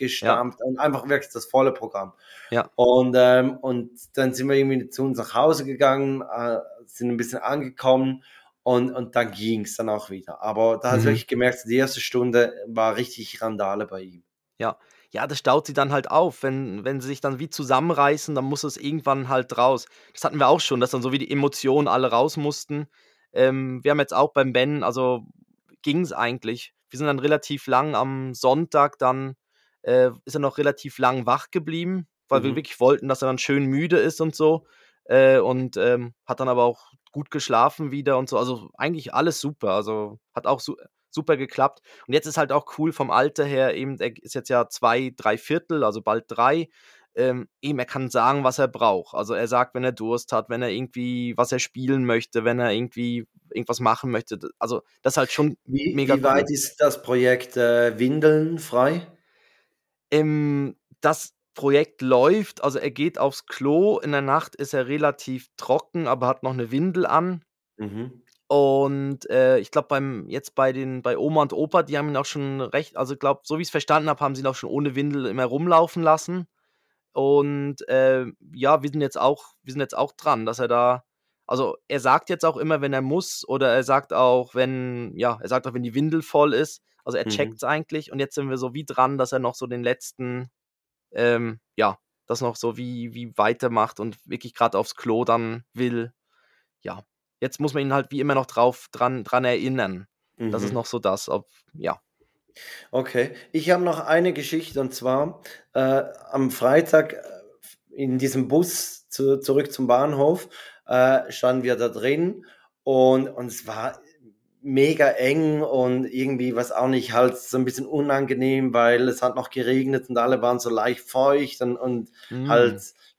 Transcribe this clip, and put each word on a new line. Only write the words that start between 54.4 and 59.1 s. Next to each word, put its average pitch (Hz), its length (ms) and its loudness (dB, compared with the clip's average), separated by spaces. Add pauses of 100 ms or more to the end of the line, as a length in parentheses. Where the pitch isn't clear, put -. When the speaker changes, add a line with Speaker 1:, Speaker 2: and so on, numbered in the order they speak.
Speaker 1:
also 117 220 -4 (200)
das 135 120 0
ist - 20 0
halt 131 160 2
schon 151 320 0
Speaker 2:
Wie, 139 260 -2
Speaker 1:
mega 139 260 2
Speaker 2:
wie 135 60 0
weit 139 220 4
Speaker 1:
cool. 143 60 -6
Speaker 2:
ist - 300 -4
das 143 220 2
Projekt, 123 540 2
äh, 120 420 2
Windeln 156 600 4
frei? 151 480 0 (1040)